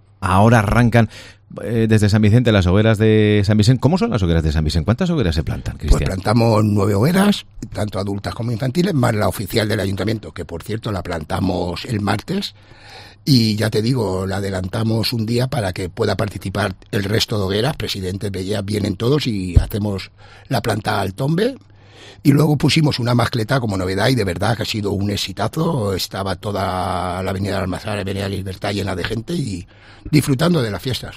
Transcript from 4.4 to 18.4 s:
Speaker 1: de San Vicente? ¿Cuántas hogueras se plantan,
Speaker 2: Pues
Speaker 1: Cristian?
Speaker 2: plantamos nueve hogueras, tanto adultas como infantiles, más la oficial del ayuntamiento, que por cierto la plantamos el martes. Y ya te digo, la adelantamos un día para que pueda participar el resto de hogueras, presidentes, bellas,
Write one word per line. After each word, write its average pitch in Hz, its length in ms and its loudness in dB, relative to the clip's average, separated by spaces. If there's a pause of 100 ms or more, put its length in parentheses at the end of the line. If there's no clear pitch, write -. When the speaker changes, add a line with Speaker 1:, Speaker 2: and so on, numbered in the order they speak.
Speaker 1:
de 78 80 2
San 78 120 2
Vicente? 76 200 0
¿Cuántas 143 260 0
hogueras 110 240 0
se 82 80 -2
plantan, - 340 -6
Speaker 2:
Pues 76 140 -2
Speaker 1:
Cristian? - 180 4
Speaker 2:
plantamos 110 560 2
nueve 104 300 2
hogueras, 180 520 2 (260)
tanto 104 260 -4
adultas 101 360 -4
como 120 180 -4
infantiles, 143 420 -2
más 120 200 2
la 104 140 0
oficial 107 400 -2
del 107 120 0
ayuntamiento, 98 520 -4
que 85 120 -10
por 82 180 -12
cierto 110 300 -6
la 92 100 -4
plantamos 87 840 -4
el 107 160 -4
martes. 104 540 -4 (720)
Y 113 320 4
ya 107 120 0
te 107 140 0
digo, 104 440 -2
la 95 100 -4
adelantamos 101 760 -2
un 113 140 -2
día 120 220 0
para 98 260 -4
que 90 160 -6
pueda 104 260 -2
participar 101 600 -4 (160)
el 104 120 -2
resto 110 320 -2
de 104 80 -2
hogueras, 107 320 -2
presidentes, 98 540 -6
bellas, 95 340 -4